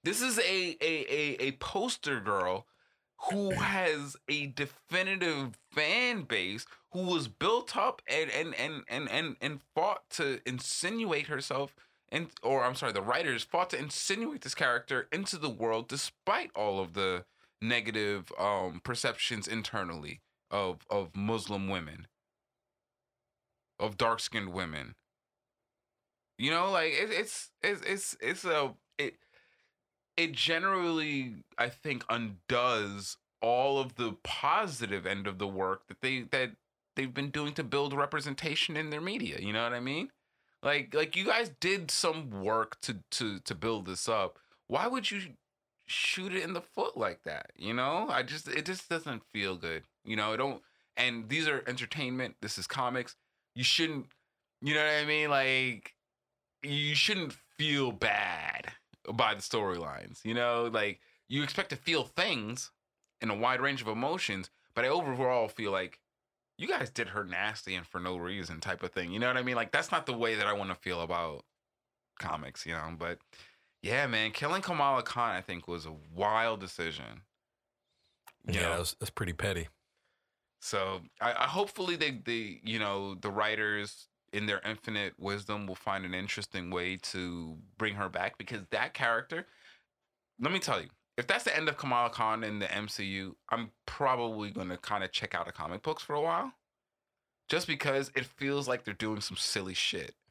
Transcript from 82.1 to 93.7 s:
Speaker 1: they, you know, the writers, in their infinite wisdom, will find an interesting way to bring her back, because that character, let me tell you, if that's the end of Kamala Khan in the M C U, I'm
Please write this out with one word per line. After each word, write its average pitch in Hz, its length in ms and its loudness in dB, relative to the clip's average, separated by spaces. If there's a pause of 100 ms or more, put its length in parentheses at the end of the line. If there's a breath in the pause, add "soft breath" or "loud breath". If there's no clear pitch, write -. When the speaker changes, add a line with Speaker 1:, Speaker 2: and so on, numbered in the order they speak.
Speaker 1:
they, 113 520 -4
you 110 140 -2
know, 98 380 0
the 95 160 -4
writers, 107 760 0 (260)
in 104 120 0
their 101 200 0
infinite 104 540 -4
wisdom, 101 480 -4
will 92 80 -6
find 98 300 -2
an 90 80 -4
interesting 95 560 -4
way 90 260 0
to 85 600 -6 (200)
bring 104 180 0
her 101 120 -2
back, 90 300 -2
because 104 320 -8
that 110 240 -2
character, 123 520 0 (920 loud breath)
let 143 140 2
me 190 60 0
tell 127 200 0
you, 82 80 -8 (300)
if 123 100 -2
that's 214 160 2
the 143 120 2
end 156 120 2
of 147 80 2
Kamala 120 360 2
Khan 110 320 2
in 104 160 -2
the 98 140 -2
M 104 140 -2
C - 160 -6
U, 95 320 -4 (140)
I'm 117 220 -2 (140)